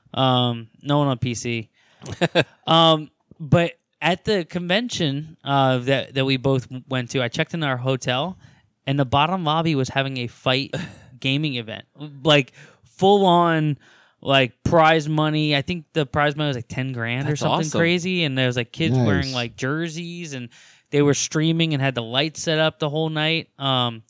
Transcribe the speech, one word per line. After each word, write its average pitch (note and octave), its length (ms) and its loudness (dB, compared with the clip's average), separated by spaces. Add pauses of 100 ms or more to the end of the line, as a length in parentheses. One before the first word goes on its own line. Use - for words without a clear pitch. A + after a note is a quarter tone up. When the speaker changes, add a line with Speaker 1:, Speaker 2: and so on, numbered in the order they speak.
(140)
Speaker 1:
Um, B2 540 0 (140)
no C#3+ 160 0
one D3 100 2
on B2+ 100 -2
P B2 160 -4
C. A2+ 400 -6
Speaker 2:
<laughs> - 920 -4
Speaker 1:
Um, D#3+ 440 4 (280)
but E3 340 2 (280)
at E3+ 240 0
the G3+ 220 0
convention, F3 1000 -4
uh, C3+ 340 4
that, B2 360 -2
that C3+ 100 0
we C3+ 140 2
both C3 260 0
w-, B2+ 240 -12
went B2+ 220 -4
to, C3 120 -2
I A#2+ 60 -2
checked - 240 -4
in E3+ 120 -4
our C3+ 120 -2
hotel, C3 640 -4 (480)
and C#3 120 0
the C#3+ 60 2
bottom D#3 400 0
lobby D#3+ 300 0
was C3 160 0
having C3+ 280 -4
a B2 100 -6
fight C3+ 460 -2 (220)
Speaker 2:
<laughs> - 240 -20
Speaker 1:
gaming C#3 360 -2
event, G#2+ 280 -10 (400)
like, D3 280 4 (320)
full G3 420 4
on, E3 500 4 (460)
like, C3+ 400 2
prize D#3+ 460 4
money. D3+ 480 0
I C#3 60 0
think F3 320 -8
the D#3+ 120 0
prize D3 300 0
money D3+ 120 -2
was, C#3 80 -4
like, A#2 120 -10
ten C3 240 -6
grand A#2+ 340 -4
or D3+ 60 -2
Speaker 2:
That's C#3+ 80 -4
Speaker 1:
something D#3 260 0
Speaker 2:
awesome. D3 140 -2
Speaker 1:
crazy. F3 440 0
And C3+ 140 -2
there C3 80 2
was, B2 100 -2
like, A#2+ 160 -4
kids C3+ 240 -2
Speaker 3:
Nice. B2 100 2
Speaker 1:
wearing, G#2 260 0
like, A#2+ 240 -6
jerseys, E3 800 -6
and B2 140 -10 (420)
they D3 120 4
were C#3+ 120 6
streaming D#3+ 600 0
and C3+ 80 -2
had C3+ 140 0
the A#2+ 60 -4
lights C3+ 400 -4
set D#3 180 0
up D#3 180 0
the D#3 100 -2
whole D#3 220 -2
night. D#3 380 -2 (100)
Um, B2 520 -2